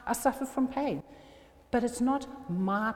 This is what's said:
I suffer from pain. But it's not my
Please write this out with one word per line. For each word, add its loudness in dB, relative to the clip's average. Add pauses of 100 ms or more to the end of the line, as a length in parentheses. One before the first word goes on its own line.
I 0
suffer 2
from 0
pain. -2 (680)
But 2
it's -4
not 2 (220)
my 0